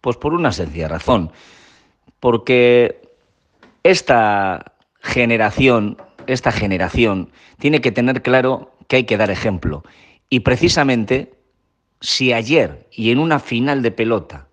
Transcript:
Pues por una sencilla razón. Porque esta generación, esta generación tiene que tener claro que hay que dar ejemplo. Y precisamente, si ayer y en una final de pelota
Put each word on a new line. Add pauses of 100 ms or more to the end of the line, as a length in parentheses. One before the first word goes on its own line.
Pues
por
una
sencilla
razón. (880)
Porque (800)
esta (280)
generación, (300)
esta
generación (260)
tiene
que
tener
claro (120)
que
hay
que
dar
ejemplo. (460)
Y
precisamente, (680)
si
ayer
y
en
una
final
de
pelota